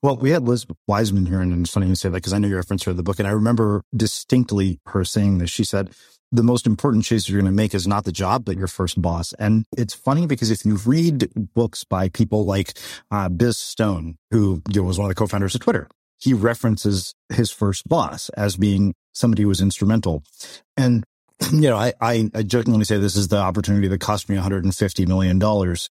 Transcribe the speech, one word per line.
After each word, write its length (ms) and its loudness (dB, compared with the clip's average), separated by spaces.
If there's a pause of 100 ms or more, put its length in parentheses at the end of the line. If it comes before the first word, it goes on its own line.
Well, 160 2
we 120 0
had 140 2
Liz 220 0 (220)
Wiseman 380 2
here, 160 0
and 200 0
it's 120 -4
funny 140 0
you 80 2
say 140 -2
that 120 -4
'cause 120 -2
I 40 0
know 100 2
you 80 0
referenced 300 -4
her 60 -2
in 60 -4
the 60 -4
book, 160 -4
and 80 0
I 40 0
remember 500 2 (140)
distinctly 920 0
her 160 -2
saying 340 2
this. 120 -2
She 140 -2
said, 280 -4 (420)
"The 100 4
most 240 2
important 380 2
choice 240 0
you're 100 2
gonna 120 4
make 220 0
is 140 -2
not 160 0
the 80 -4
job, 320 -2
but 140 -4
your 100 -4
first 340 -2
boss." 380 -2
And 260 2 (120)
it's 160 -4
funny 340 -2
because 240 0
if 140 -2
you 100 2 (100)
read 440 2 (240)
books 320 -2
by 240 0
people 360 0
like, 280 -2 (360)
uh, 200 -2
Biz 280 0
Stone, 600 -4 (140)
who, 380 2
you 120 2
know, 60 0
was 120 -2
one 60 0
of 40 -2
the 60 -2
co-founders 400 -2
of 60 -4
Twitter, 260 0 (300)
he 160 2
references 840 0 (140)
his 220 0
first 360 -2
boss 480 -2
as 220 -2
being 360 2 (200)
somebody 300 2
who 60 4
was 120 2
instrumental. 600 0 (520)
And, 300 2 (340)
<clears throat> 140 -2
you 160 6
know, 80 2
I, 240 0
I, 320 2
I 100 -2
jokingly 400 2
say 140 0
this 180 0
is 140 0
the 80 2
opportunity 500 0
that 140 -2
cost 260 -2
me 80 -2
a 60 -2
hundred 240 -2
and 100 -2
fifty 300 0
million 340 2
dollars 600 0